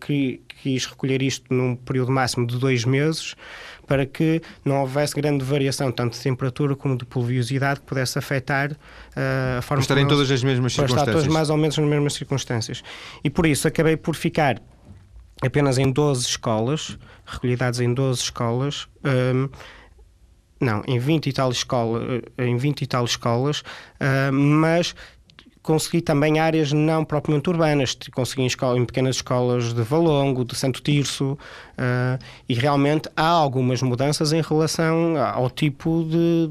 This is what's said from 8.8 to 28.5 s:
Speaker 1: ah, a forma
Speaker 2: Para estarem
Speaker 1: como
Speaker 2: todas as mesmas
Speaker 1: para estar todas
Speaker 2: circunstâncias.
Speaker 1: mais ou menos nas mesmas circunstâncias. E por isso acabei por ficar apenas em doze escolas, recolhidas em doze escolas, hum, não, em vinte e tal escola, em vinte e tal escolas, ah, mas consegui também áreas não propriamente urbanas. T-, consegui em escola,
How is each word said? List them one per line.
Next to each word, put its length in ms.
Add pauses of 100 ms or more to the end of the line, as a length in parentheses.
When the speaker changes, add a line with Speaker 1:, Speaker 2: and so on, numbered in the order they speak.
Speaker 1:
ah, 440
a 20
forma 160
Speaker 2:
Para 60
estarem 200
Speaker 1:
como 140
Speaker 2:
todas 120
as 140
mesmas 320
Speaker 1:
para 120
estar 180
todas 0
Speaker 2:
circunstâncias. 280
Speaker 1:
mais 160
ou 60
menos 220
nas 100
mesmas 280
circunstâncias. 680 (400)
E 60
por 160
isso 200
acabei 300
por 180
ficar 480 (800)
apenas 360
em 120
doze 360
escolas, 720 (280)
recolhidas 540
em 140
doze 300
escolas, 640 (440)
hum, 140 (1120)
não, 260
em 140
vinte 280
e 40
tal 180
escola, 520 (360)
em 200
vinte 240
e 40
tal 200
escolas, 580 (380)
ah, 320
mas 600 (680)
consegui 400
também 380
áreas 320
não 320
propriamente 460
urbanas. 440
T-, 160
consegui 340
em 40
escola, 320